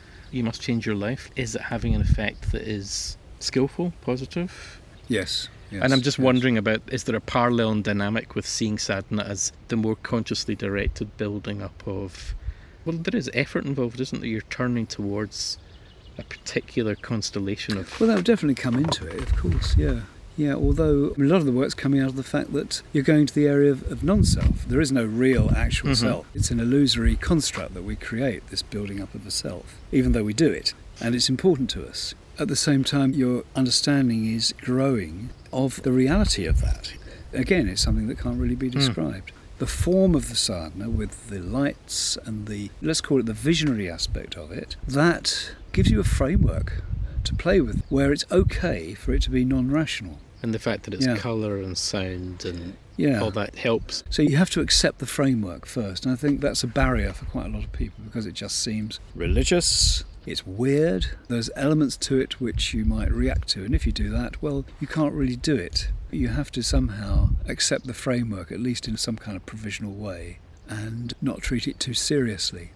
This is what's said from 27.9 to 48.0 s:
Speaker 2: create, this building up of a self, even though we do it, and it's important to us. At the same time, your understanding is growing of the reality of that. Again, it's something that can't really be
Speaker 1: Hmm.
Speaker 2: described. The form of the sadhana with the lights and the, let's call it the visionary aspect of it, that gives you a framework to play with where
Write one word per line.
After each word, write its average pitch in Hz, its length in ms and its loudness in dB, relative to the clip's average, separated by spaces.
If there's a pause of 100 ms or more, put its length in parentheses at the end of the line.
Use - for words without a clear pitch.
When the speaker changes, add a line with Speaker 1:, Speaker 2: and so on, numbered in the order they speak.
Speaker 2:
create, 117 500 -4
this - 160 -6
building 101 400 -6
up - 120 -12
of 104 120 -12
a 101 40 -10
self, - 440 -8 (180)
even 127 200 4
though 113 120 2
we 107 80 0
do 139 180 6
it, - 220 -4 (280)
and 120 140 0
it's 120 140 4
important 131 420 4
to 71 160 -6
us. - 280 -10 (240)
At 156 100 -2
the 139 80 0
same 139 280 4
time, 139 280 2
your 123 320 2 (100)
understanding 127 720 2
is 113 380 0
growing 123 640 0 (240)
of 131 300 -2
the 131 100 2
reality 131 540 4
of - 160 4
that. - 320 0 (400)
Again, 131 340 2
it's 95 140 -2
something 110 240 2
that 131 120 -4
can't 123 220 -4
really 123 140 0
be 127 160 -2
Speaker 1:
Hmm. 127 80 -2
Speaker 2:
described. 98 540 -2 (260)
The 123 80 -2
form 185 480 4
of 120 160 0
the 113 60 -4
sadhana 87 520 -4
with 107 400 -4
the 98 120 -8
lights - 840 -2
and 107 240 -6
the, 101 220 -6 (100)
let's 156 220 0
call 139 180 4
it 113 60 0
the 110 80 -2
visionary 123 560 0
aspect - 460 -6
of 80 160 -14
it, - 240 -10 (120)
that 143 640 2 (220)
gives - 180 6
you 220 100 4
a 175 40 2
framework - 800 2 (420)
to - 100 -2
play 185 260 4
with 113 300 0
where 139 200 4